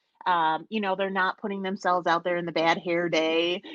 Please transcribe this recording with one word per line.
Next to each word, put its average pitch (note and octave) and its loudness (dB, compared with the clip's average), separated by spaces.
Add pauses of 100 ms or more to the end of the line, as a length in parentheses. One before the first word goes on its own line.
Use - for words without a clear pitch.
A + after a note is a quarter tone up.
(260)
Um, D#3+ 2
you A3 -2
know, F#3+ 0
they're G3 -2
not F#3+ 0
putting G3+ -6
themselves F#3 0
out E3+ 2
there F3+ 0
in F3 -4
the E3+ -6
bad E3 2
hair E3+ 0
day, E3 0 (120)